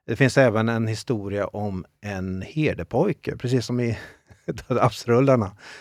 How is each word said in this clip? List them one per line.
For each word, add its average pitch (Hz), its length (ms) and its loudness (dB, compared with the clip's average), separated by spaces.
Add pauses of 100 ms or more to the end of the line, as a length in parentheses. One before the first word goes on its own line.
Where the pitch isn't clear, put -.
Det 117 100 -4
finns 135 220 4
även 113 300 4
en 113 180 0
historia 101 600 -4
om 101 380 -6 (160)
en 95 420 -6
herdepojke, 139 920 -2
precis 123 300 -2
som 123 140 -2
i 117 180 -2 (480)
<laughs> - 220 -10
Dödsrullarna, 117 880 2 (240)